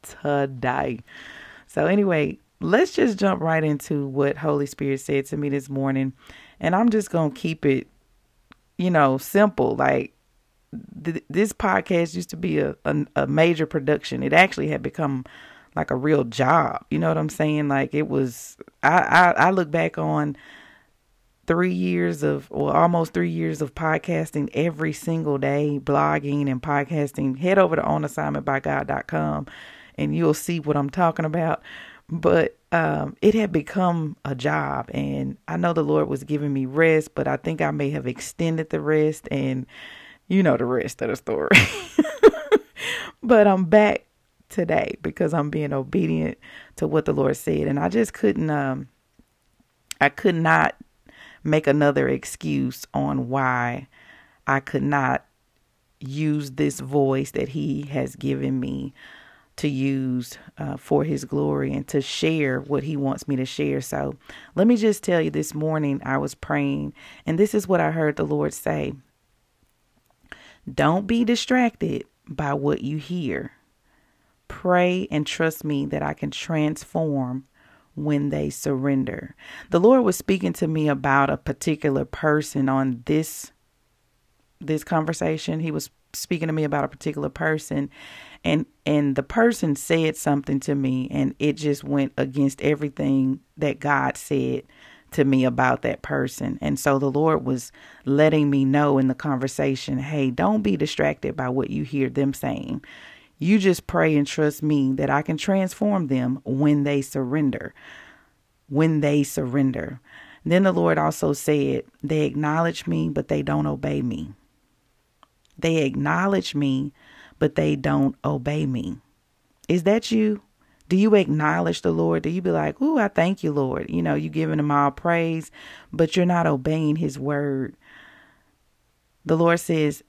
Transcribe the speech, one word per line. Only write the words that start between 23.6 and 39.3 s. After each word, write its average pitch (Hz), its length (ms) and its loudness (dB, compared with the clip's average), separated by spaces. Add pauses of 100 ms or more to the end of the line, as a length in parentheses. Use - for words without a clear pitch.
of 143 120 -4
podcasting 160 800 -2
every 156 400 -2
single 156 460 -2
day, 143 440 0
blogging 143 680 0
and 127 100 -2
podcasting. 143 800 -2
Head 185 200 2
over 170 180 4
to 156 60 0
on 151 220 0
assignment 147 400 -4
by 135 160 -2
god 143 260 -2
dot 143 200 -4
com 139 400 -4 (520)
and 147 160 -2
you'll 156 200 2
see 170 260 -4
what 147 160 0
I'm 139 140 -2
talking 165 340 0
about. 160 380 -2 (480)
But, 165 480 2 (120)
um, 151 520 -2
it 208 100 6
had 214 180 0
become 165 680 0 (100)
a 139 80 -4
job, 139 580 -4
and 139 460 -4 (100)
I 160 80 -6
know 170 160 0
the 160 100 0
Lord 151 260 2
was 143 140 -4
giving 147 300 -2
me 135 140 -2
rest, 156 480 2
but - 120 -2
I 139 120 -2
think 160 240 -4
I 156 80 0
may 147 200 -2
have 143 160 -6
extended 160 640 -4
the 156 140 -4
rest, 151 480 0